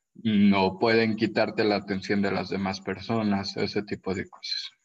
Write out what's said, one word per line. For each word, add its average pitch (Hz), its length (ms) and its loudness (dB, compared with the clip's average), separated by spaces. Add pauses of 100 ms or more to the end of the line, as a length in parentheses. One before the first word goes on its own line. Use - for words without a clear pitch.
(140)
No 98 640 4
pueden 113 380 4
quitarte 107 480 0
la 104 120 2
atención 98 440 -2
de 98 120 0
las 95 180 -4
demás 95 320 -4
personas, 98 720 -4
ese 104 260 -4
tipo 95 320 -6
de 92 140 -6
cosas. - 420 -10 (140)